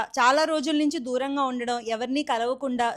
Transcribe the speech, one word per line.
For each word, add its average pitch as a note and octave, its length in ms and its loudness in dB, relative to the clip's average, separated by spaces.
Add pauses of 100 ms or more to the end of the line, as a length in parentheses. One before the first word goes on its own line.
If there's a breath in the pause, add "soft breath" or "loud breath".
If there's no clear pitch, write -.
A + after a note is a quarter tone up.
(120)
చాలా C4+ 320 4
రోజుల D#4 340 0
నుంచి D4+ 220 2
దూరంగా B3+ 440 -2
ఉండడం, B3 340 -2 (100)
ఎవరిని B3 360 -2
కలవకుండా B3 720 0